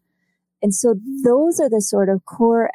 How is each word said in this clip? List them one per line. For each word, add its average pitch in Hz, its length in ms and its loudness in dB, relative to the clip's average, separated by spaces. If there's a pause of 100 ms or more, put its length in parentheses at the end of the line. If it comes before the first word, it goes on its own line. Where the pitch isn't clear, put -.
(600)
And 208 120 0
so 233 220 0 (280)
those 285 360 2
are 294 100 0
the 214 120 0
sort 196 260 0
of 196 180 -2
core 233 500 0